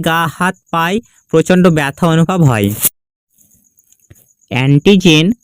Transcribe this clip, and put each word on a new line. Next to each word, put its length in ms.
গা 280
হাত 240
পায়ে 300
প্রচণ্ড 380
ব্যথা 380
অনুভব 360
হয়। 280
অ্যান্টিজেন 840